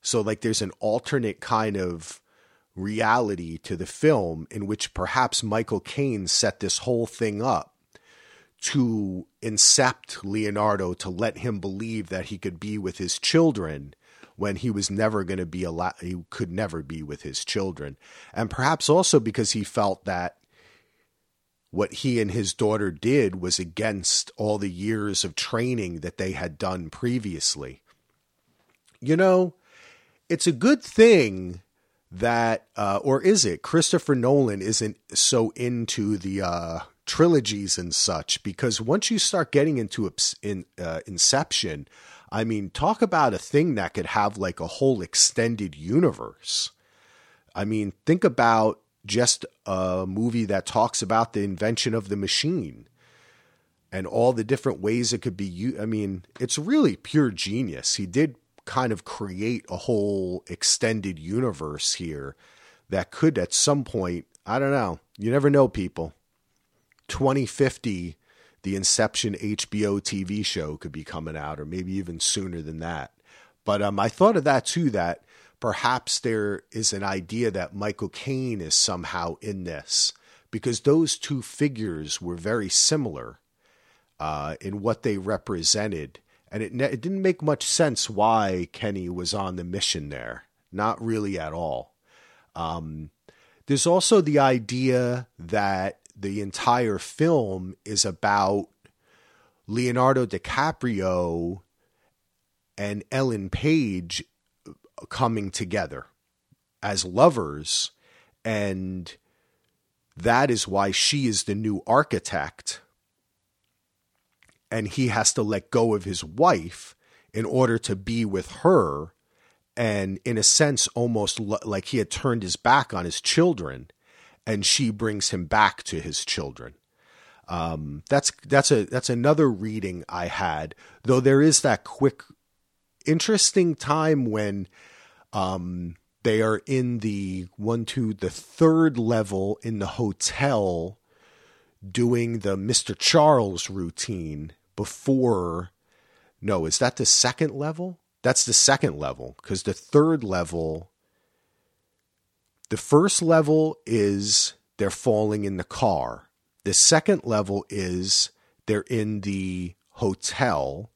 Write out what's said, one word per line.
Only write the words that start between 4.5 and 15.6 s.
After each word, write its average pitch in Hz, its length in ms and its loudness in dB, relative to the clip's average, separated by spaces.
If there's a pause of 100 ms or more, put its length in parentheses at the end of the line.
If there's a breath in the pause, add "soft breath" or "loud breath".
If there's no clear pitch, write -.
in 101 160 -6
which - 260 -4
perhaps 117 480 0
Michael 107 380 -2
Caine 117 480 -4
set - 320 0
this - 200 -2
whole 117 260 0
thing 107 360 -4
up 117 340 -2 (920 soft breath)
to 107 640 -2 (160)
incept - 840 2
Leonardo 104 680 0
to - 140 -10
let 104 280 -2
him 110 220 -4
believe 101 500 -6
that 92 160 -6
he 101 140 -10
could 90 200 -8
be 107 200 -6
with 92 180 -6
his 90 220 -4
children 90 760 0 (420 soft breath)
when 101 200 -4
he 117 160 -2
was 98 180 -2
never 104 340 0
gonna 92 220 -4
be 90 180 -8